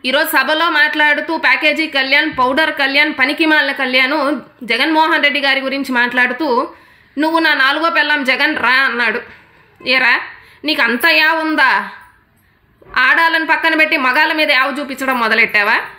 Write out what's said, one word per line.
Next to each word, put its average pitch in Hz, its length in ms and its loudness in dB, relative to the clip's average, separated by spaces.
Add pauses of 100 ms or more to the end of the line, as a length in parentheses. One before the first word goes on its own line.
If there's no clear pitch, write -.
ఈరోజు 277 220 2
సభలో 311 420 2
మాట్లాడుతూ 302 680 0
ప్యాకేజీ 294 500 0
కళ్యాణ్, 285 520 0
పౌడర్ 269 320 0
కళ్యాణ్, 294 480 0
పనికిమాలిన 294 520 2
కళ్యాణ్ 269 640 -2 (280)
జగన్మోహన్ 302 600 0
రెడ్డి 285 160 0
గారి 269 220 0
గురించి 269 300 -4
మాట్లాడుతూ, 247 760 0 (520)
"నువ్వు 320 200 0
నా 311 140 2
నాలుగో 294 360 0
పెళ్ళాం 302 340 0
జగన్ 269 340 0
రా" 233 120 0
అన్నాడు. 240 520 0 (640)
ఏరా, 254 320 2 (460)
నీకు 302 160 0
అంత 240 240 0
యా 311 280 4
ఉందా? 285 560 0 (1080)
ఆడాలని 320 480 2
పక్కన 320 320 0
పెట్టి 311 200 2
మగాళ్ళ 294 360 0
మీద 311 180 0
యావ 262 280 0
చూపించడం 262 400 -4
మొదలెట్టావా? 220 600 0 (200)